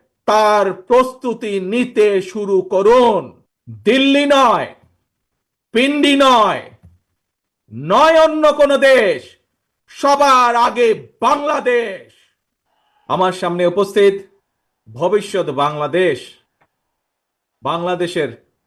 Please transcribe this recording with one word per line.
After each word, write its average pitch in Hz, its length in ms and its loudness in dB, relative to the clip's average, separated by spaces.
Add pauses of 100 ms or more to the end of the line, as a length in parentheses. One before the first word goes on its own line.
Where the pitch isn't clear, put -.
(260)
তার 208 460 2
প্রস্তুতি 233 880 -2
নিতে 208 640 0
শুরু 196 400 -4
করুন। 202 800 0 (280)
দিল্লি 269 560 0
নয়, 254 480 0 (1000)
পিন্ডি 277 440 0
নয়, 226 540 0 (1000)
নয় 247 480 2
অন্য 311 320 2
কোনো 285 260 2
দেশ, 220 580 0 (500)
সবার 277 720 2
আগে 233 520 0 (120)
বাংলাদেশ। 240 920 -4 (960)
আমার 180 240 -2
সামনে 175 340 -4
উপস্থিত 196 560 0 (680)
ভবিষ্যৎ 180 580 -4
বাংলাদেশ, 147 800 -4 (1300)
বাংলাদেশের 170 840 -6 (200)